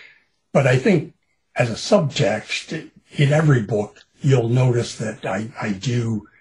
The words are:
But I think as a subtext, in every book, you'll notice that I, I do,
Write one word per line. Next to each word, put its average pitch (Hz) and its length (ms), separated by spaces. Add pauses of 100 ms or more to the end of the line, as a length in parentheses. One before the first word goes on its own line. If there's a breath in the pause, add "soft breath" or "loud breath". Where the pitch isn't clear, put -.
(520 loud breath)
But 139 140
I 131 140
think 185 340 (420)
as 120 140
a 110 40
subtext, - 1160 (220)
in 143 200
every 147 300
book, 104 420 (160)
you'll 120 300
notice 123 460
that - 280
I, 110 280 (100)
I 107 120
do, 113 540 (140 soft breath)